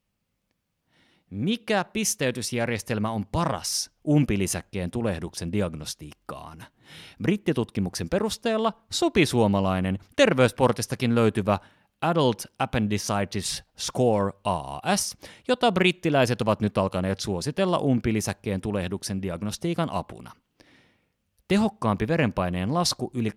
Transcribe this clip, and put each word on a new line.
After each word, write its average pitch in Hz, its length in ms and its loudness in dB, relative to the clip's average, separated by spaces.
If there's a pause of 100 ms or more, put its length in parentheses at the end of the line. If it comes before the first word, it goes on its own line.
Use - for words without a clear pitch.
(1300)
Mikä 190 540 0
pisteytysjärjestelmä 117 1300 -2
on 107 160 -4
paras - 640 -2 (180)
umpilisäkkeen 98 800 0
tulehduksen 90 640 -4
diagnostiikkaan? 78 1120 -8 (580)
Brittitutkimuksen 113 840 -2
perusteella 220 640 -2 (180)
supisuomalainen, 98 1080 2 (180)
terveysportistakin 123 1000 4
löytyvä 104 440 4 (420)
Adult 151 460 2 (120)
Appendicitis 104 1080 -2 (140)
Score 107 540 2 (120)
A 71 380 -4
A 190 140 0
S, - 200 -4 (320)
jota 247 240 2
brittiläiset 147 680 2
ovat 107 200 2
nyt 107 180 0
alkaneet 95 420 0
suositella 156 580 -2
umpilisäkkeen 110 840 0
tulehduksen 95 600 -4
diagnostiikan 104 680 -4
apuna. - 420 -8 (1160)
Tehokkaampi 120 600 0
verenpaineen 101 680 0
lasku 170 400 -2
yli 113 220 -2